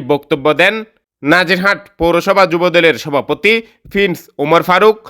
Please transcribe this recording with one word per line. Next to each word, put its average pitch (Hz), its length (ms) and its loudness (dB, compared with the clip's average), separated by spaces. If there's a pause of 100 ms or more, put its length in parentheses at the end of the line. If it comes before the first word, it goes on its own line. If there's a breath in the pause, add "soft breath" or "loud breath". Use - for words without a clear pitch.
(100)
বক্তব্য 143 360 -4 (140)
দেন 196 140 2 (480)
নাজিরহাট 180 580 0 (180)
পৌরসভা 175 540 2
যুবদলের 165 520 2
সভাপতি 147 480 -2 (380 soft breath)
ফিন্স 196 280 -2 (240)
ওমর 160 260 0
ফারুক, 208 300 2 (120)